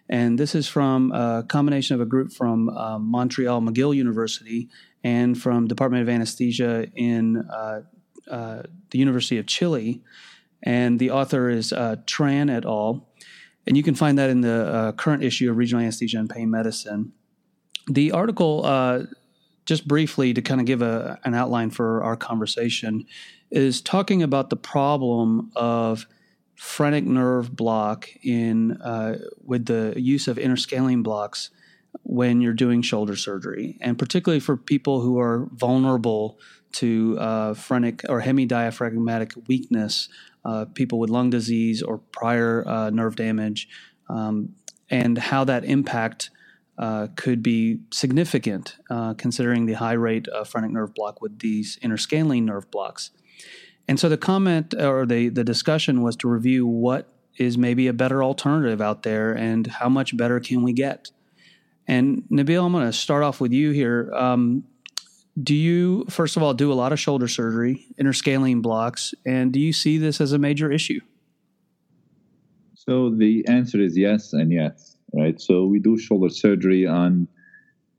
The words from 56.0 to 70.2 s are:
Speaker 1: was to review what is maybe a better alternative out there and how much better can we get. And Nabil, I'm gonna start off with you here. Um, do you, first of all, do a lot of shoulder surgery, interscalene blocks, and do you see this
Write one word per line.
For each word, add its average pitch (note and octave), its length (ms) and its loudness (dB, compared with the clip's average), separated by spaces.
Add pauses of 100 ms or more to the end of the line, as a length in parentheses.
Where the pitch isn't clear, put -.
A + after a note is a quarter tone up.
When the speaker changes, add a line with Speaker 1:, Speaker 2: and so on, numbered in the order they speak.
Speaker 1:
was A#2 140 0
to A#2+ 120 -2
review B2 400 2
what A#2+ 400 0 (280)
is B2 220 0
maybe B2 300 2
a B2 40 0
better C3 300 0
alternative C3+ 580 0
out G#2 220 -2
there A2 300 0
and A2+ 340 0
how A#2+ 220 -4
much C3 280 0
better A#2+ 220 0
can B2 240 -2
we B2 100 2
get. C3 380 -4 (800)
And B2+ 420 2
Nabil, D#3 340 2
I'm F3+ 80 2
gonna C3 200 0
start D3 320 0
off C#3 160 -2
with B2 120 0
you D3 200 2
here. A#2+ 420 0
Um, B2 480 2 (800)
do D3 140 2
you, F3 520 2
first E3 280 -2
of E3 60 2
all, C#3+ 120 2
do C#3+ 180 2
a - 20 2
lot B2+ 180 2
of D3+ 80 0
shoulder C3+ 260 0
surgery, A#2 600 -2 (120)
interscalene C3+ 640 2
blocks, A#2 520 -2 (120)
and B2+ 260 0
do C3 60 2
you D#3 140 2
see D#3 260 2
this D#3 220 0